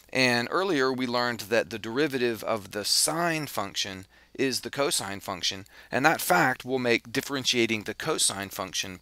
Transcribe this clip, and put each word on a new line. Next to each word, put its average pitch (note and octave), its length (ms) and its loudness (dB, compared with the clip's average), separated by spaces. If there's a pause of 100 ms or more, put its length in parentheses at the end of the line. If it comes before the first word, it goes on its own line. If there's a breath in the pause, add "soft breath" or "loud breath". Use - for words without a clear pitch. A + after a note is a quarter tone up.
(140)
And A#2+ 380 2
earlier D#3 420 2
we B2+ 140 -2
learned A#2+ 340 0
that G#2+ 280 2
the A2+ 100 -6
derivative A#2+ 640 0
of G2+ 280 -2
the G2+ 140 -4
sine D#3+ 640 0
function F#2+ 580 -6 (280 soft breath)
is B2 280 0
the A#2 80 -8
cosine A#2+ 500 -2
function, F#2+ 460 -4 (260 loud breath)
and B2+ 140 2
that D#3 160 4
fact D#3 420 2
will B2+ 160 0
make A#2 320 2
differentiating A#2 720 0
the G#2+ 100 -6
cosine G2+ 560 -2
function F#2+ 520 -6